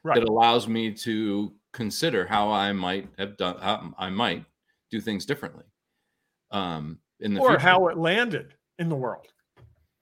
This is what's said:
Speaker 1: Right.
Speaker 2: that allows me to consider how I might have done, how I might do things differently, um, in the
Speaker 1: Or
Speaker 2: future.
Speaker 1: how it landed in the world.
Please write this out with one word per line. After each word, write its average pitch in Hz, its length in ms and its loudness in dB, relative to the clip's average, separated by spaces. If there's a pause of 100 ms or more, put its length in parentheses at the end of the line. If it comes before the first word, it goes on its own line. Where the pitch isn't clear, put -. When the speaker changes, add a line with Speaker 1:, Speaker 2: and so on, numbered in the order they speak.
Speaker 1:
Right. 160 100 2
Speaker 2:
that 117 140 4
allows 113 400 4
me 113 260 -2
to 107 600 -2 (180)
consider 113 540 -2
how 104 240 2
I 101 220 2
might 95 460 -4
have 98 180 -8
done, 90 220 -2
how 95 400 -4
I 92 120 -6
might 98 340 -2 (460)
do 110 100 -6
things 101 260 -6
differently, - 380 -8 (880)
um, 82 500 -6 (200)
in 208 140 -2
the 196 60 0
Speaker 1:
Or 254 100 6
Speaker 2:
future. 196 100 4
Speaker 1:
how 180 280 6
it 165 100 -2
landed 165 560 0 (240)
in 170 100 -2
the 156 80 -2
world. 110 360 -6 (680)